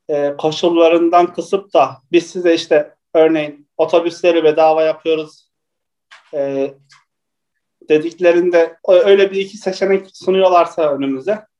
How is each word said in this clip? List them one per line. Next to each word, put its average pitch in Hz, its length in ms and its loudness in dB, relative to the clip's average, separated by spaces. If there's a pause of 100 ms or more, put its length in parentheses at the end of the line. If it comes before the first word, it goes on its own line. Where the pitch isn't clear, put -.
e, 143 280 -4
koşullarından 170 960 0
kısıp 190 400 -6
da 135 240 0 (140)
biz 170 160 0
size 175 260 -2
işte 160 420 -2 (180)
örneğin 160 640 0
otobüsleri 165 680 0
bedava 160 400 2
yapıyoruz, 156 680 -6 (840)
e, 139 400 -6 (1160)
dediklerinde 170 880 0 (100)
ö-, 180 180 4
öyle 196 260 4
bir 196 60 -6
iki 196 200 -6
seçenek 196 560 -4
sunuyorlarsa 175 800 0
önümüze, 135 520 -6 (140)